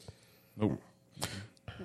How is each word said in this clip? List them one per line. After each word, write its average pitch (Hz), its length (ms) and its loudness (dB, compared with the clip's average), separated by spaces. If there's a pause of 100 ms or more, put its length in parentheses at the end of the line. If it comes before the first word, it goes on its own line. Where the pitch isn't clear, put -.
(580)
Nope. 104 240 4 (1040)